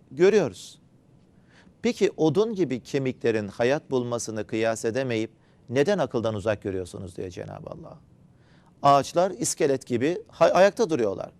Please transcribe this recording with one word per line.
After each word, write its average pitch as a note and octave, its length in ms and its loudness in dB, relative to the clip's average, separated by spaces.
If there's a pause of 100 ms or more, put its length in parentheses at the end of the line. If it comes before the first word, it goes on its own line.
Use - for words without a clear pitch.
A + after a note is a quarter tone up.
(120)
görüyoruz. E3 680 2 (1000)
Peki A3 360 0
odun F#3+ 380 2
gibi C3 280 -2
kemiklerin A#2+ 640 -2
hayat B2+ 440 0
bulmasını A#2+ 560 -4
kıyas A2+ 380 -2
edemeyip A#2 460 -2 (380)
neden C#3+ 280 2
akıldan A#2 380 -2
uzak G#2 260 -2
görüyorsunuz F#2 540 -8
diyor F#2+ 140 -10
Cenab-ı G2+ 400 -14
Allah. - 280 -16 (840)
Ağaçlar C#3+ 480 4
iskelet C3+ 560 -2
gibi C3 400 -2
hay-, - 240 4
ayakta G3 380 4
duruyorlar. A2+ 500 -2